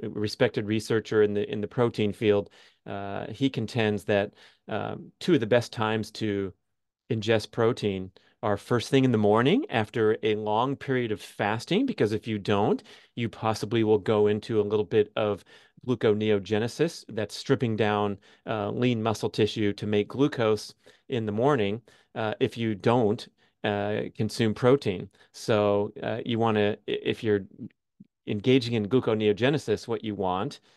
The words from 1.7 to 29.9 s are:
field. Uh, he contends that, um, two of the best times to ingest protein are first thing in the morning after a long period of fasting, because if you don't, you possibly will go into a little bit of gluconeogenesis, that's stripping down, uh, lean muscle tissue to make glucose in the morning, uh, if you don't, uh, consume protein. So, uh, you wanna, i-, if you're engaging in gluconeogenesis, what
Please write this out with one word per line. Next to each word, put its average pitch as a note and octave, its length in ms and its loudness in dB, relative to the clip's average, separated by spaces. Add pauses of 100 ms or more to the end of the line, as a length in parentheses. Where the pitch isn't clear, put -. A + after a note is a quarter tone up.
field. G2+ 360 2 (360)
Uh, G2+ 420 -8
he C3+ 220 -2
contends G#2+ 560 -2
that, G#2 280 0 (360)
um, G#2+ 500 -8
two F3+ 140 0
of C#3 80 6
the A2+ 60 -2
best A#2+ 260 2
times A2 380 -2
to G2+ 420 -4 (560)
ingest A2+ 420 0
protein G2 600 0 (320)
are G#2 140 0
first - 320 -2
thing C3+ 160 6
in B2+ 60 4
the A2 80 4
morning A#2+ 500 4
after A2 540 2
a A2 100 2
long A2 420 0
period B2 360 -2
of G2+ 100 -6
fasting, A#2+ 640 -2
because A2 260 0
if A2 160 -4
you G#2+ 120 -2
don't, G#2+ 420 2 (340)
you A#2+ 140 -4
possibly A2 540 -2
will G#2+ 160 4
go G#2 260 2
into G#2+ 340 0
a G#2 40 4
little G#2 200 0
bit G#2 320 2
of G#2 300 -2 (400)
gluconeogenesis, G#2+ 1200 0
that's G#2+ 260 -6
stripping B2 400 0
down, G#2 420 0 (300)
uh, G#2+ 240 -4
lean A#2+ 320 0
muscle A2 260 -2
tissue G#2+ 440 0
to - 120 -10
make G#2 220 0
glucose A#2 640 0 (340)
in A2+ 200 -4
the G#2 40 -2
morning, A2+ 480 0 (360)
uh, A2 240 -4
if B2+ 180 -2
you A2+ 160 -2
don't, A#2 540 0 (360)
uh, G#2 380 -2 (160)
consume A2 380 0
protein. B2 520 2 (260)
So, G#2 680 0
uh, A2+ 240 -6
you A#2 140 -2
wanna, G#2+ 380 2 (100)
i-, - 160 -2
if - 200 -4
you're G#2 220 0 (800)
engaging A#2+ 480 2
in G#2 140 0
gluconeogenesis, A2 1000 0
what A2+ 160 -6